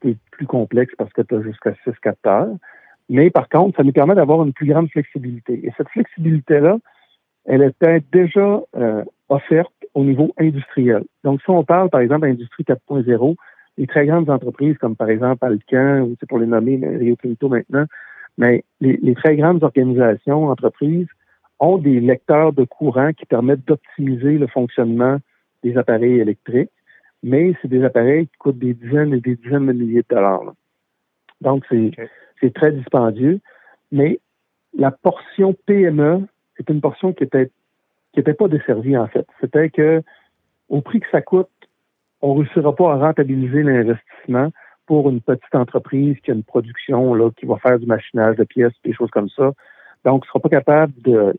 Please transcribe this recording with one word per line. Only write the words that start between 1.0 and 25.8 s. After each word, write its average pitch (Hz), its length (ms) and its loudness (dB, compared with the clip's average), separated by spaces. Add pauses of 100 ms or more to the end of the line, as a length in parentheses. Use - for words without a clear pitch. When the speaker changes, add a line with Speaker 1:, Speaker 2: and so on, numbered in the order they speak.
Speaker 1:
que 120 100 -2
t'as 110 200 -4
jusqu'à 110 300 -6 (120)
six 123 80 -6 (100)
capteurs. 107 460 0 (600)
Mais 147 220 4
par 135 180 0
contre, 175 280 2
ça 143 80 2
nous 135 80 4
permet 156 240 4
d'avoir 160 260 4
une 143 100 0
plus 151 140 -6
grande 151 240 2
flexibilité. 123 760 -8
Et 117 120 -8
cette 151 140 -6
flexibilité-là, 160 880 0 (680)
elle 135 160 4
était 165 400 2 (100)
déjà, 196 480 2 (160)
euh, 110 280 -2 (240)
offerte 160 440 0 (220)
au 139 80 0
niveau 139 360 2
industriel. 135 680 0 (180)
Donc, 139 200 -2
si - 80 -4
on 170 140 2
parle, 180 240 2
par 143 120 2
exemple, 143 260 0
industrie 120 380 -4
quatre 127 180 -2
point 139 220 -4
zéro, 123 320 0 (420)
les 135 80 -4
très 147 200 0
grandes 160 220 0
entreprises 139 500 -2
comme, 113 180 -4
par 110 120 -4
exemple, 123 360 -2
Alcan, 131 560 0
ou 120 180 -4
c'est - 100 -16
pour 120 120 -2
les 117 60 0
nommer, 117 300 0
mais 143 200 -4
Rio 120 200 0
Tinto 123 320 -6
maintenant, 131 360 -2 (520)
mais 120 280 0 (160)
les, 135 200 2
les 127 140 0
très 156 220 0
grandes 160 260 2
organisations, 127 840 0
entreprises, 147 580 -2 (540)
ont 180 180 2
des 135 220 2
lecteurs 151 520 2
de 139 120 2
courant 151 480 -2
qui - 140 -12
permettent 131 400 0
d'optimiser 139 680 -2
le 143 120 0
fonctionnement 123 680 -2 (440)
des 120 160 -2
appareils 120 400 2